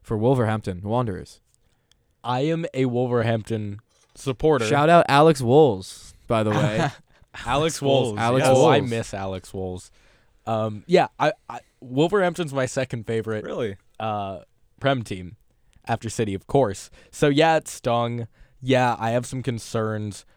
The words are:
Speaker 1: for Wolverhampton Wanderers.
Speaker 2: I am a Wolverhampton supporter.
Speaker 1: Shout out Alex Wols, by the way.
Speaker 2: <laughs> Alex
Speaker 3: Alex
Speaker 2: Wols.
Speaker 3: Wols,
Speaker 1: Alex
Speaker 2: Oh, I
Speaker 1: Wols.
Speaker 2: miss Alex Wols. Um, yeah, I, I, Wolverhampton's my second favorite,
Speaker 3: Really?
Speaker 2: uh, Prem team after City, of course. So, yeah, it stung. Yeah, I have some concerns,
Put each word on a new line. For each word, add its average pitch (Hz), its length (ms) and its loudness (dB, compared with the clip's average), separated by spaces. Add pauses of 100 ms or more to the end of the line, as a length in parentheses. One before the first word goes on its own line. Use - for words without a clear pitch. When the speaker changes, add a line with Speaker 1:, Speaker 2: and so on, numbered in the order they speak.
Speaker 1:
for 110 160 -4
Wolverhampton 110 640 0
Wanderers. 104 580 -6 (840)
Speaker 2:
I 123 180 -2
am 165 340 -2
a 131 100 0
Wolverhampton 113 960 -2 (340)
supporter. 135 520 0
Speaker 1:
Shout 143 240 2
out 170 180 6
Alex 147 320 6
Wols, 120 760 2 (140)
by 113 140 2
the 107 80 0
way. 107 280 0
Speaker 2:
<laughs> - 0 -
Alex 151 160 -2 (520)
Speaker 3:
Alex 147 360 -2
Speaker 2:
Wols. 135 280 2
Speaker 3:
Wols, 104 80 -6
Speaker 1:
Alex 120 300 2
Speaker 2:
Oh, 131 180 6
I 147 120 6
Speaker 1:
Wols. 135 120 -2
Speaker 2:
miss 113 240 -6
Alex 95 400 -8
Wols. 92 360 -8 (560)
Um, 110 400 -4
yeah, 170 220 4 (100)
I, 147 140 0 (180)
I, 123 100 -12 (200)
Wolverhampton's 165 720 0
my 131 120 0
second 123 400 -6
favorite, 110 380 -4
Speaker 3:
Really? 110 320 -6 (220)
Speaker 2:
uh, 101 420 -6 (400)
Prem 135 220 0
team 90 340 -12 (500)
after 113 240 -4
City, 104 240 -2
of 95 120 -10
course. 120 440 -2 (200)
So, - 180 0
yeah, 156 280 4
it 156 120 -4
stung. 120 580 -4 (340)
Yeah, 127 380 2
I 113 120 -2
have 123 160 0
some 131 160 -8
concerns, 110 800 -6 (120)